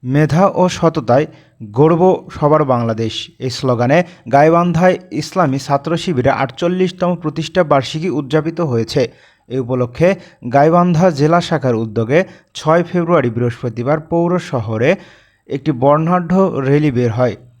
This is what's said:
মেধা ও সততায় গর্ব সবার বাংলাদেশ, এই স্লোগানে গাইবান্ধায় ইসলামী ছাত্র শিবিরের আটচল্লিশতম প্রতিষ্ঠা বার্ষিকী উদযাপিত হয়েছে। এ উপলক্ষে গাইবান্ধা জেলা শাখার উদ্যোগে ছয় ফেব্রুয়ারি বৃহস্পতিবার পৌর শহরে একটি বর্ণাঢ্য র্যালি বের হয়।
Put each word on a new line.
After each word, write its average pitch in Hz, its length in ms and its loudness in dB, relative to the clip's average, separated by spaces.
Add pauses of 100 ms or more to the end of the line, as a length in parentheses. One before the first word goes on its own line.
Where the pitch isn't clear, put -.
মেধা 147 400 2 (120)
ও 180 140 2
সততায় 151 560 0 (460)
গর্ব 156 300 4 (320)
সবার 151 320 2
বাংলাদেশ, 117 480 -2 (260)
এই 127 120 -6
স্লোগানে 123 460 0 (340)
গাইবান্ধায় 170 680 4 (140)
ইসলামী 147 480 -2
ছাত্র 139 380 -4
শিবিরের 135 460 -2
আটচল্লিশতম 180 720 -2
প্রতিষ্ঠা 160 480 -4
বার্ষিকী 151 460 0
উদযাপিত 151 520 -4
হয়েছে। 123 400 -2 (480)
এ 120 100 -8
উপলক্ষে 123 500 -2 (440)
গাইবান্ধা 165 580 4
জেলা 156 300 2
শাখার 127 340 -2
উদ্যোগে 113 440 0 (340)
ছয় 165 300 0
ফেব্রুয়ারি 170 460 0
বৃহস্পতিবার 120 680 -4 (120)
পৌর 170 300 0
শহরে 117 500 -2 (600)
একটি 139 220 -4 (100)
বর্ণাঢ্য 160 540 2 (320)
র্যালি 147 240 2
বের 120 200 0
হয়। 120 240 0 (240)